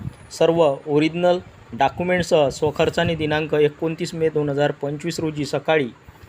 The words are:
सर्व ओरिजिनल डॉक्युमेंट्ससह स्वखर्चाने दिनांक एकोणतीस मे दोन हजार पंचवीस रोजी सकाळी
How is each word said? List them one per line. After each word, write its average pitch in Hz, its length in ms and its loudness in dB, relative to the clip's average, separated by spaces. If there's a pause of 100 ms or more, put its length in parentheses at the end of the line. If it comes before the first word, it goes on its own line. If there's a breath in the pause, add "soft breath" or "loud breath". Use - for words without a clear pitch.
(320)
सर्व 160 440 4 (120)
ओरिजिनल 160 520 2 (340)
डॉक्युमेंट्ससह 165 760 2
स्वखर्चाने 156 680 0
दिनांक 151 380 -2
एकोणतीस 160 600 0
मे 160 160 0
दोन 151 200 -2
हजार 143 220 0
पंचवीस 147 480 -6
रोजी 151 260 -4
सकाळी 147 420 0 (420)